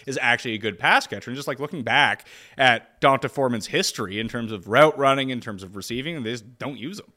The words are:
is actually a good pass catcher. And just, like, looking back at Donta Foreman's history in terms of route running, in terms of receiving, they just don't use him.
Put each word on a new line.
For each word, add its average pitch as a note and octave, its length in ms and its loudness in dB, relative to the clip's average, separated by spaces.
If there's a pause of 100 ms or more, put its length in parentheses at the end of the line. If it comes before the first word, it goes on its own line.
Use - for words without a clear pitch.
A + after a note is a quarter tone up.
is C3+ 160 -6
actually A#2+ 320 0
a G#2+ 60 -4
good G#2 180 -4
pass G3 300 2
catcher. G#2+ 240 -10
And B2+ 40 -8
just, C#3 120 -10
like, C3 120 -6
looking D3 220 -8
back A2+ 460 2 (320)
at B2 420 2
Donta C3+ 300 4
Foreman's A#2+ 360 -2
history A2 520 -4
in A2+ 80 -4
terms A2+ 240 -8
of F#2+ 160 -10
route D3 300 6
running, C3+ 340 2
in A#2+ 100 -6
terms G2+ 220 -10
of F#2+ 120 -14
receiving, C3 460 -8
they A2+ 120 -4
just A#2 260 -14
don't C3 180 -10
use E3 220 -10
him. - 180 -18